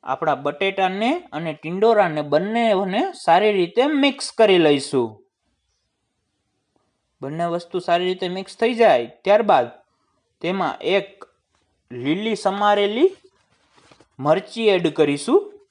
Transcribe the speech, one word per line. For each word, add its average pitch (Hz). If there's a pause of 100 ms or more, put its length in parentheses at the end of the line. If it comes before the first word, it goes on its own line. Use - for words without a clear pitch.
આપણા 139
બટેટાને 190 (220)
અને 160
ટિંડોરાને 180
બંનેને 202 (140)
સારી 208
રીતે 190 (120)
મિક્સ 269
કરી 196
લઈશું. 135 (2000)
બંને 151
વસ્તુ 170
સારી 175
રીતે 185
મિક્સ 185
થઈ 240
જાય 135 (120)
ત્યારબાદ 202 (760)
તેમાં 180 (140)
એક 196 (840)
લીલી 180
સમારેલી 208 (1080)
મરચી 185
એડ 180
કરીશું. 147 (320)